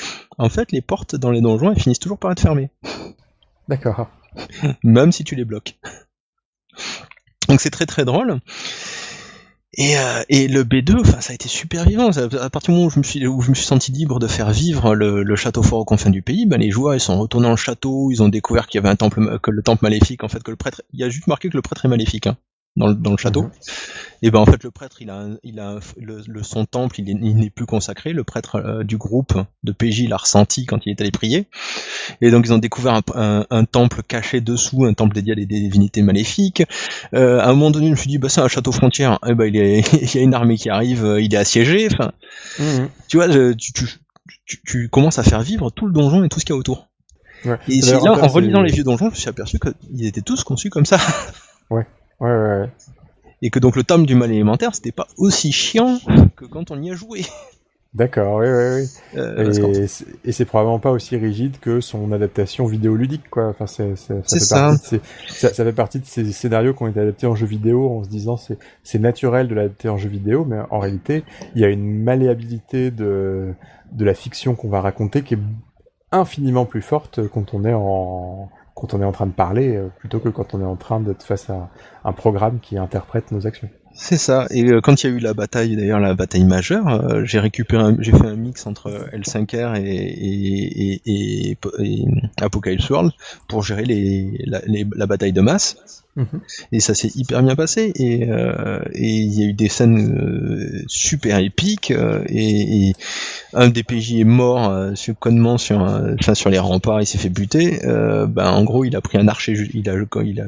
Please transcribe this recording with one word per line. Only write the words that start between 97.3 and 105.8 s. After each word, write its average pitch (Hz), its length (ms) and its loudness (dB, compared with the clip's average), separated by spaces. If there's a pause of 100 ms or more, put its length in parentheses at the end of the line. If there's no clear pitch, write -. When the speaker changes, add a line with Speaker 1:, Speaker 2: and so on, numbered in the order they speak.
Speaker 1:
bien 131 120 4
passé. 196 400 0
Et, 120 340 0
euh, 117 500 -2 (140)
et 110 240 0
il 107 220 0
y 104 40 4
a 104 40 2
eu 104 60 0
des 107 160 2
scènes, 110 480 4
euh, - 720 -4
super 113 520 0
épiques. 165 520 -2
Euh, 107 360 0
et, 104 640 2
et 95 40 2 (600)
un 123 160 6
des 117 140 0
P 117 160 -4
J 113 220 0
est 110 40 6
mort, 123 440 4
euh, 95 260 -4
sur, 110 220 -8
connement 117 420 2
sur 104 220 0